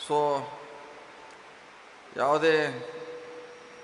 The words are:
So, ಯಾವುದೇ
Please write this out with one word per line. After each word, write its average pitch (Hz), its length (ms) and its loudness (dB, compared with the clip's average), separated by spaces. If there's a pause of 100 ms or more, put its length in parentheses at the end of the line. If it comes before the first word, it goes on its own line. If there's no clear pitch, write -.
So, 147 120 2 (2000)
ಯಾವುದೇ 151 340 6 (1300)